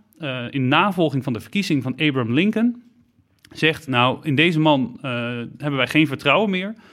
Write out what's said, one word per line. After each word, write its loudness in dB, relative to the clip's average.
eh, -8
in 0
navolging 2
van -4
de -6
verkiezing -2
van -6
Abraham 0
Lincoln 2
zegt: -2
"Nou, 2
in -2
deze 2
man, 2
eh, -6
hebben -4
wij 2
geen 4
vertrouwen 0
meer. -4